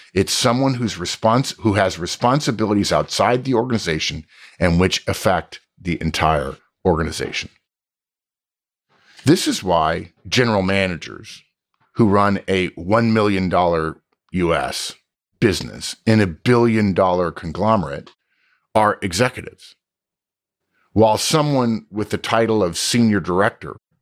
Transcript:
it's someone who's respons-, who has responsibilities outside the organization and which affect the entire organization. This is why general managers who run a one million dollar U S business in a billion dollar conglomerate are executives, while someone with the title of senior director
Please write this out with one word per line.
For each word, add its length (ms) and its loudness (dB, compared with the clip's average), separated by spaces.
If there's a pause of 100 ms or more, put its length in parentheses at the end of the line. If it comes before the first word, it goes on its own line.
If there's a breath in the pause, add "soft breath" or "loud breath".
(120 loud breath)
it's 200 0
someone 420 0
who's 220 -4
respons-, 640 -2
who 140 0
has 240 0
responsibilities 960 0
outside 520 0
the 100 -2
organization 720 -2 (320 loud breath)
and 200 2
which 300 2
affect 520 -2 (200)
the 200 -4
entire 560 0 (280)
organization. 680 -2 (1700 soft breath)
This 240 4
is 140 -4
why 500 0 (160)
general 340 2
managers 800 -4 (520)
who 120 4
run 400 2
a 220 0
one 440 0
million 360 2
dollar 520 0 (320)
U 220 0
S 400 -6 (460)
business 560 -2 (100)
in 140 6
a 60 4
billion 680 2
dollar 400 0
conglomerate 800 -2 (640)
are 260 2
executives, 760 -4 (1160)
while 260 4
someone 720 0
with 200 -6
the 80 -4
title 440 0
of 160 -4
senior 420 2
director 560 -2 (260)